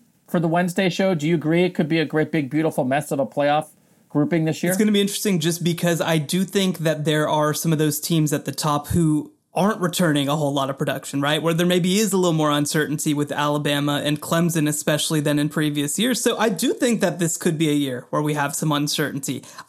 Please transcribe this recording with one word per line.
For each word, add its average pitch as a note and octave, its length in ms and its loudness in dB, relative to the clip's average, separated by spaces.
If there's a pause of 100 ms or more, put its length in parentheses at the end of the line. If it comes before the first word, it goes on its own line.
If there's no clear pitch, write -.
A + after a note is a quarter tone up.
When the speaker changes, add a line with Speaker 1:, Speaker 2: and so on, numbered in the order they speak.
(280)
Speaker 1:
for F3 120 0
the E3 80 0
Wednesday F3+ 420 0
show? F#3+ 260 0
Do D3 120 -2
you E3+ 80 2
agree E3 280 2
it F3+ 120 0
could D#3+ 140 0
be E3 100 0
a D3+ 60 0
great, D3+ 260 -2
big, D3 180 -2
beautiful D3+ 360 0
mess C#3 260 -2
of D3 80 0
a C3+ 60 0
playoff D3 440 0 (380)
grouping D3+ 380 2
this D#3 180 -2
year? F3 80 0
Speaker 2:
It's F#3+ 80 0
gonna G#3+ 120 4
be G3+ 100 4
interesting G3 380 0
just E3 240 -2
because E3+ 360 0
I E3 200 2
do E3+ 240 -2
think F#3 360 0
that D#3 260 -2
there D3+ 220 2
are D3+ 260 2
some D#3+ 200 0
of D3+ 60 2
those D3+ 200 0
teams D#3 320 0
at C#3+ 140 -2
the - 60 -6
top D3 380 -2
who D#3 420 2 (240)
aren't G#3 240 2
returning E3 480 0
a C#3+ 80 0
whole D3+ 160 0
lot C3+ 200 0
of C#3 80 -8
production, C#3 420 -4
right? D3+ 180 0
Where D#3+ 140 0
there F3 140 2
maybe F3+ 320 2
is A3 120 2
a F#3+ 60 2
little F3+ 160 4
more D#3 160 2
uncertainty D3 640 0
with C#3+ 180 -2
Alabama D3 720 0
and D3 160 -2
Clemson, E3 480 0
especially D3+ 520 0
than D3 180 0
in D3 100 0
previous D3 520 -2
years. A#3+ 200 0
So A3+ 200 0
I A3 100 2
do A3+ 240 0
think A#3+ 280 0
that E3+ 180 0
this E3 180 0
could E3 220 -2
be D#3+ 100 2
a D3 40 2
year C3+ 360 -2
where D3+ 140 -2
we D3+ 100 -2
have C#3+ 220 -2
some D3 160 -2
uncertainty. C#3+ 720 -2 (260)